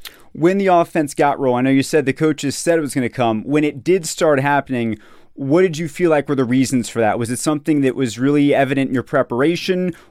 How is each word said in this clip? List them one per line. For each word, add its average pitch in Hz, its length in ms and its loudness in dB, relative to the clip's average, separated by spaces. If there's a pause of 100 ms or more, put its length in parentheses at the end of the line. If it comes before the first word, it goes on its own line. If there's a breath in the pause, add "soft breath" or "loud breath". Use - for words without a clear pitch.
(340 loud breath)
When 175 240 2
the 196 100 0
offense 170 460 2
got 143 260 0
rolling, 127 280 0
I - 20 2
know 135 60 4
you 135 80 2
said 143 240 0
the 135 60 2
coaches 147 420 -2
said 170 240 0
it - 20 0
was 143 140 -6
gonna 123 120 0
come. 113 360 -2
When 151 200 0
it 139 200 -4
did 175 240 0
start 151 320 2
happening, 131 580 -2 (400 soft breath)
what 147 260 2
did 170 140 0
you 165 120 -6
feel 175 200 0
like 147 200 0
were 147 60 -2
the 131 100 0
reasons 123 420 0
for 117 140 -2
that? 107 180 0
Was 117 100 -4
it 123 100 -6
something 151 420 -2
that 131 120 2
was 117 240 -4
really 143 380 2
evident 135 320 0
in - 60 -6
your 123 100 -2
preparation? 165 880 -2 (180 loud breath)